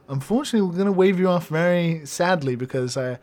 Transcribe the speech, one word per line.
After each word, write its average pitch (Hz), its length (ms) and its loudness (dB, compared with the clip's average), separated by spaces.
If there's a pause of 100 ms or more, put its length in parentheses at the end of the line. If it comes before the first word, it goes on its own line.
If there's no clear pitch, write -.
unfortunately, 202 600 0
we're 170 100 -4
gonna 196 140 2
wave 185 280 4
you 185 80 4
off 180 200 0
very 165 580 0
sadly 156 500 0
because 123 400 -4
I, 127 260 -4